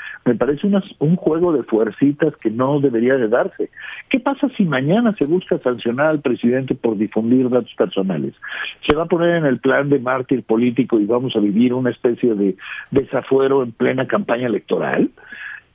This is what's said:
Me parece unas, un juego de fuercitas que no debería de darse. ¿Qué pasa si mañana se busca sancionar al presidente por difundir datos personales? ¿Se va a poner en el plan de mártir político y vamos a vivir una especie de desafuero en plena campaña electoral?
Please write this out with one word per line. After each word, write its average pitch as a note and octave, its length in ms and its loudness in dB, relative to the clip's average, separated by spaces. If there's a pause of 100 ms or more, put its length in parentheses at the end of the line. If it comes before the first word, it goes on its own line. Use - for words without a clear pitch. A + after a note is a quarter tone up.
(260)
Me B2 80 4
parece C#3 320 -2
unas, G3 180 2 (140)
un D#3 180 2
juego E3+ 360 0
de C3 100 0
fuercitas C#3 760 0
que A2+ 120 -2
no C3 300 0
debería B2 340 2
de B2 140 0
darse. C3 420 -2 (400)
¿Qué C4+ 80 2
pasa C#4 380 -2
si G#3 80 2
mañana F3 520 2
se C#3+ 100 0
busca F3+ 340 0
sancionar B2 480 -2
al D#3 120 0
presidente C3 540 0
por A2+ 240 -2
difundir A#2 500 2
datos A#2+ 300 -2
personales? F#2+ 560 -2 (520)
¿Se D3+ 100 2
va D#3+ 80 -2
a - 20 -10
poner E3+ 300 2
en D#3+ 100 0
el B2+ 140 0
plan C3+ 280 2
de C#3 120 2
mártir B2+ 420 -2
político A#2+ 560 0
y G#2 80 2
vamos B2 300 0
a A2 40 0
vivir G#2 320 2
una B2+ 180 -2
especie A#2 440 0
de G2 220 0 (340)
desafuero C3+ 720 0
en A#2+ 100 -4
plena B2+ 360 -2
campaña A#2+ 400 -2
electoral? G2 600 -2 (680)